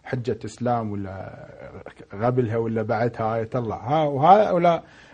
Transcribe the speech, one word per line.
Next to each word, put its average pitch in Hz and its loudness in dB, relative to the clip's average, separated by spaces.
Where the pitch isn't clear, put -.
حجة 120 -4
إسلام 117 -4
ولا 98 -10
قبلها 117 0
ولا 113 -2
بعدها 113 -2
آية 113 -4
الله. 113 -2
ها-، 151 0
وهؤلاء 170 6